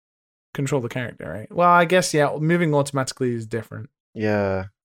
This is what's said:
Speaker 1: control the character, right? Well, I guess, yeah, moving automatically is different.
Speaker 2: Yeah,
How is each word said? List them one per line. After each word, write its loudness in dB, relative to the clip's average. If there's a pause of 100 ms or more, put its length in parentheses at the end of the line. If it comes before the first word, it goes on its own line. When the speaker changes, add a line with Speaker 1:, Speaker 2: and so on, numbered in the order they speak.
(560)
Speaker 1:
control -2
the -6
character, -8
right? -12
Well, 2
I 6
guess, 2
yeah, 2
moving 2
automatically -2
is -6
different. -10 (260)
Speaker 2:
Yeah, 0 (200)